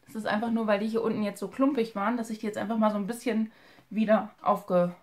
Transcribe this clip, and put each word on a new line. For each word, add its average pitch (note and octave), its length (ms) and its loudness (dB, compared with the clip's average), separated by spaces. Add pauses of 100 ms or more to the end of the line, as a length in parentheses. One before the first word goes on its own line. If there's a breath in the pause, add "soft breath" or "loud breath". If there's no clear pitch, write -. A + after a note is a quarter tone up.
Das - 80 -20
ist G#3+ 140 -6
einfach A3 240 0
nur, A3 160 0
weil G#3 100 4
die G#3+ 100 -2
hier A3+ 140 0
unten G#3+ 220 0
jetzt G3+ 160 -4
so G3 80 -6
klumpig B3 480 0
waren, G#3 220 0
dass A3+ 120 -6
ich G#3+ 80 -8
die A3+ 80 -8
jetzt G#3+ 140 -4
einfach G#3+ 180 -2
mal G#3+ 140 4
so G#3 60 -2
ein G3 100 -4
bisschen A3 440 -2 (380 loud breath)
wieder G#3+ 400 2 (140)
aufgewubbelt F3+ 600 2